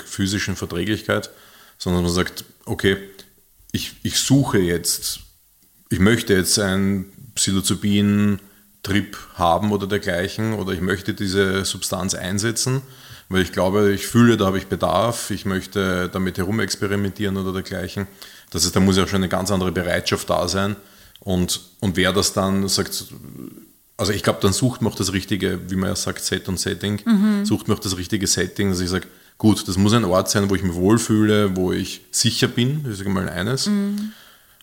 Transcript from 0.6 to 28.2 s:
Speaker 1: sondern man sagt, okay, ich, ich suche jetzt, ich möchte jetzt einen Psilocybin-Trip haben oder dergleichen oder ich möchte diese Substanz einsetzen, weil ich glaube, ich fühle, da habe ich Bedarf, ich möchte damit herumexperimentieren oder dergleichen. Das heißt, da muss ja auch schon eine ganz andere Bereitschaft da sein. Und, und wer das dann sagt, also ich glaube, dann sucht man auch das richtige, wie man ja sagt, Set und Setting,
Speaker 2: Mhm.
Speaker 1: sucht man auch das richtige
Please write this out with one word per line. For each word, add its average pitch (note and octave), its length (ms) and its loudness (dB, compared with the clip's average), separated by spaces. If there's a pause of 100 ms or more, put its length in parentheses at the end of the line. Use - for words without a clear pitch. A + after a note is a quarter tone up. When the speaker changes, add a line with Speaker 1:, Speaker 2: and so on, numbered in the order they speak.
Speaker 1:
sondern F2+ 260 0
man F2 80 0
sagt, - 320 -2 (220)
okay, G2+ 320 2 (760)
ich, - 300 -6
ich - 180 -2
suche C3+ 380 4
jetzt, - 600 -2 (680)
ich - 120 0
möchte G#2+ 340 4
jetzt F#2 240 2
einen G2 480 0 (880)
Psilocybin-Trip G2+ 1200 0 (180)
haben F2+ 380 2
oder G2 140 0
dergleichen G2 680 -2
oder F#2+ 180 -4
ich E2 80 -4
möchte F#2 340 -2
diese F#2+ 500 0
Substanz F#2 500 -4
einsetzen, A2 680 -2 (460)
weil F#2 140 2
ich F2 100 -2
glaube, G2+ 400 4
ich F#2+ 140 -4
fühle, A#2 300 6
da G2+ 100 2
habe F#2+ 120 0
ich F2+ 80 -6
Bedarf, F#2+ 640 -2
ich F#2 140 -6
möchte F#2 680 -2
damit F#2 260 -2
herumexperimentieren G2+ 1000 -2
oder F#3+ 160 -4
dergleichen. G2 540 -6 (440)
Das E2+ 140 -2
heißt, F2+ 100 -2
da G2+ 60 4
muss F#2+ 160 6
ja F#2+ 80 4
auch E2+ 40 -2
schon G2+ 100 0
eine F#2 100 0
ganz F#2 220 -2
andere F#2 220 0
Bereitschaft F2 580 -2
da F2 180 0
sein. G2 280 -2 (440)
Und, F2+ 400 -2 (200)
und F#2 160 0
wer F#2 160 4
das F#2+ 200 2
dann G2 360 0
sagt, - 360 -4 (960)
also G2+ 140 0
ich G2 100 -2
glaube, - 180 0
dann G2 120 4
sucht B2 280 0
man G#2+ 120 0
auch - 40 -12
das G2 160 -2
richtige, F#2 580 -2
wie F#2+ 60 -2
man F#2+ 140 0
ja F#2 60 -4
sagt, - 280 -6
Set - 240 -4
und F#2 100 -2
Setting, G2 460 -4
Speaker 2:
Mhm. G#3 400 2
Speaker 1:
sucht G#3+ 240 -2
man - 80 2
auch - 60 -12
das F#3+ 160 -4
richtige F#2 280 -2